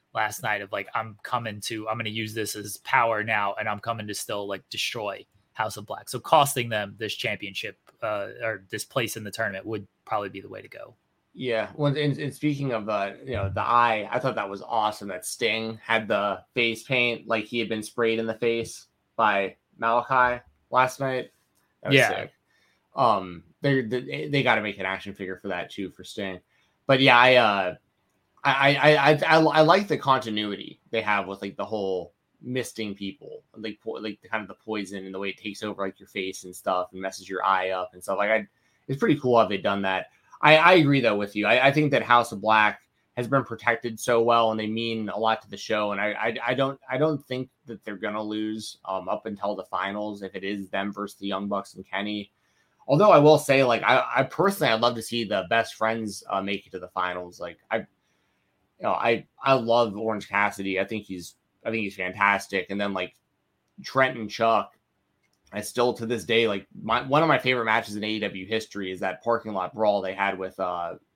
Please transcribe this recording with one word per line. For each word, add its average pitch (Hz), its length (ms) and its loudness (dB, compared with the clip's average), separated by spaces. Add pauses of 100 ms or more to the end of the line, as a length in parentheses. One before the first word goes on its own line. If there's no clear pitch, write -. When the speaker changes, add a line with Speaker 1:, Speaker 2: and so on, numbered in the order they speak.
(140)
Speaker 1:
last 107 280 -4
night 104 200 -2
of, 101 100 -10
like, 101 220 -6
"I'm 110 280 -6
coming 113 400 -6
to, 110 260 -8
I'm 110 100 -4
gonna 110 100 -8
use 107 240 -6
this 110 240 -6
as 104 220 -10
power 113 440 2
now, 104 320 0
and 107 140 -4
I'm 104 100 -4
coming 110 300 -6
to 101 60 -6
still, 104 340 -6
like, 98 220 -8
destroy 101 540 -6 (280)
House 110 240 -4
of 101 100 -14
Black." - 220 -12
So 127 100 -8
costing 139 500 4
them 104 300 -4
this 107 160 -6
championship, 101 640 -8 (240)
uh, 104 260 -4 (140)
or 107 280 -6
this 107 140 -8
place 120 320 -4
in 110 80 -10
the 104 60 -10
tournament 98 360 -6
would 104 200 -8 (180)
probably 101 260 -4
be 98 100 -14
the 101 80 -18
way 101 140 -14
to 104 60 -20
go. - 260 -18 (400)
Speaker 2:
Yeah. 113 420 -2
Well, 143 180 0
and, 147 240 -2
and 147 160 -8
speaking 139 380 -2
of, 107 160 -4
uh, 101 240 -2 (120)
you 131 100 -8
know, 98 140 -2
the 95 120 -4
eye, 117 500 2
I 120 80 -2
thought 127 180 -2
that 101 120 -4
was 98 140 -10
awesome 107 460 -2
that 92 180 -10
Sting 113 560 -4
had 113 260 0
the 101 340 0 (120)
face 117 280 0
paint, 120 460 -2
like 110 160 -2
he 120 140 -6
had 110 100 -2
been 107 140 -4
sprayed 113 360 0
in 113 80 -4
the 110 80 -4
face 117 520 -4 (280)
by 101 420 0 (200)
Malachi 120 680 2 (280)
last 127 300 0
night. 131 300 -4 (520)
That - 80 -6
was 135 60 6
Speaker 1:
Yeah. 120 120 8
Speaker 2:
sick. - 240 -6 (640)
Um, 95 480 2 (160)
they, 139 220 2
they, 139 500 -6
they 139 100 2
gotta 110 200 2
make 101 160 -8
an 95 80 -6
action 95 260 -6
figure 92 240 -10
for - 120 -12
that 90 220 -6
too, 95 200 -10
for - 120 -20
Sting. 92 380 -10 (460)
But 135 140 4
yeah, 127 180 8
I, 127 180 8
uh, 101 380 4 (720)
I, 139 320 4
I, 139 180 6
I, 143 160 6
I, 160 320 6
I 156 200 4
like 190 260 6
the 143 100 -2
continuity 107 840 -2 (100)
they 113 120 -2
have 104 240 0
with, 98 160 -10
like, 101 140 -10
the 98 80 -6
whole 95 500 -4 (260)
misting 117 540 -8
people, 101 480 -12 (140)
like, 107 260 -12
po-, - 180 -8
like, 104 220 -10
the - 60 -20
kind 110 140 -4
of 92 60 -14
the 98 60 -18
poison 101 500 -8
and 98 80 -12
the 95 60 -8
way 98 120 -6
it - 80 -14
takes 104 260 -12
over, 101 180 -6
like, 95 160 -6
your - 100 -20
face 95 360 -8
and 92 100 -16
stuff 92 380 -2
and 92 100 -12
messes 95 260 -10
your 95 160 -4
eye 95 260 2
up 92 240 -6
and 90 80 -20
stuff. 98 140 -4
Like, 104 140 0
I, 110 160 0 (400)
it's 139 140 -6
pretty 156 180 2
cool 123 200 4
how 110 80 6
they've 98 160 -4
done 101 200 0
that. 95 240 -2 (340)
I, 156 160 8
I 170 180 8
agree 143 260 6
though 110 160 2
with 104 180 -4
you. 104 120 0
I, 123 200 6
I 139 60 8
think 147 180 2
that 123 140 2
House 120 260 6
of 101 100 -8
Black 107 400 4 (360)
has 123 100 -4
been 131 160 2
protected 117 560 -2
so 117 240 4
well, 117 300 4
and 110 80 -2
they 107 80 -4
mean 113 400 -4
a 95 100 -6
lot 110 240 0
to 101 80 -20
the 101 60 -10
show. 107 340 -2
And 101 100 -4
I, 104 120 0
I, 110 240 -4 (100)
I 120 80 0
don't, 135 240 -2 (100)
I 131 80 -4
don't 156 300 0
think 127 240 -6 (160)
that 113 180 -16
they're 104 120 -10
gonna 107 260 -6
lose, 107 640 -6
um, 95 240 -6
up 107 180 -6
until 101 300 -6
the 92 80 -10
finals 101 580 -6
if 95 140 -12
it 92 80 -10
is 98 240 -6
them 98 240 -4
versus 101 260 -10
the 98 80 -10
Young 98 220 -4
Bucks 98 260 -6
and 98 100 -16
Kenny. 104 460 -8 (560)
Although 190 240 6
I 160 80 10
will 147 200 10
say, 135 260 4
like, 120 180 2
I, 123 220 4 (100)
I 131 80 4
personally, 165 500 0
I'd 110 80 2
love 120 140 4
to 113 80 -6
see 117 220 -4
the 98 260 -2
Best 113 240 2
Friends, 110 560 -4
uh, 98 100 0
make 98 280 -6
it - 20 -20
to 95 80 -12
the 87 100 -12
finals. 90 520 -6
Like, 87 180 -12 (100)
I, 113 100 -2
you - 1080 -18
know, 104 80 -2
I, 117 340 -2 (160)
I 135 120 4
love 117 420 2
Orange 107 320 -6
Cassidy. 101 500 -2
I 98 60 0
think 104 200 -6
he's, 90 300 -12 (300)
I 113 60 -4
think 113 120 -4
he's 98 140 -8
fantastic. 98 720 0
And 101 100 -4
then, 101 140 -2
like, 92 220 -8 (640)
Trent 135 340 0
and 107 140 -8
Chuck, 113 480 0 (760)
I 104 80 -6
still 120 340 0
to 117 120 -8
this 110 180 -4
day, 113 220 4
like, 101 200 -2 (140)
my, 117 220 0
one 139 200 4
of 165 60 4
my 139 100 4
favorite 127 260 0
matches 110 320 0
in 104 80 -4
A 107 40 -4
E 110 120 -2
W 95 260 -6
history 101 460 -4
is 90 80 -8
that 92 240 -6
parking 113 280 0
lot 92 220 -4
brawl 104 260 2
they 92 140 -4
had 98 240 0
with, 92 220 -8
uh, 90 340 -4 (220)